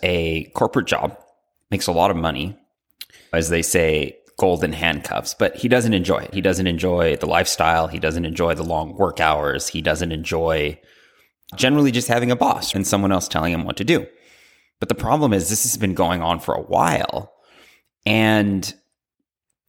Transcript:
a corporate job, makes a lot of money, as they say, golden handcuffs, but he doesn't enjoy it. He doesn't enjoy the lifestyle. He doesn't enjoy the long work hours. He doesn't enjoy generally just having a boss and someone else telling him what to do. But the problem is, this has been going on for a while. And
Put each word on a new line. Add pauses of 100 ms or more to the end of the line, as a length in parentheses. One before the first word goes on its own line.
a (100)
corporate
job, (500)
makes
a
lot
of
money, (760)
as
they
say, (200)
golden
handcuffs,
but
he
doesn't
enjoy
it.
He
doesn't
enjoy
the
lifestyle.
He
doesn't
enjoy
the
long
work
hours.
He
doesn't
enjoy (800)
generally
just
having
a
boss
and
someone
else
telling
him
what
to
do. (720)
But
the
problem
is,
this
has
been
going
on
for
a
while. (720)
And (960)